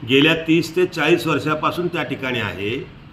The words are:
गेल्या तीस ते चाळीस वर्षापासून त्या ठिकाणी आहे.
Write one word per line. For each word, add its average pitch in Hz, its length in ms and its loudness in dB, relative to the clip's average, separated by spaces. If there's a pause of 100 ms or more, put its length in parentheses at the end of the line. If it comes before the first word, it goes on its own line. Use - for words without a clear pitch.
गेल्या 139 260 6
तीस 160 420 0
ते 180 100 2
चाळीस 160 400 2
वर्षापासून 156 600 0
त्या 165 140 -4
ठिकाणी 131 380 -4
आहे. 101 720 -6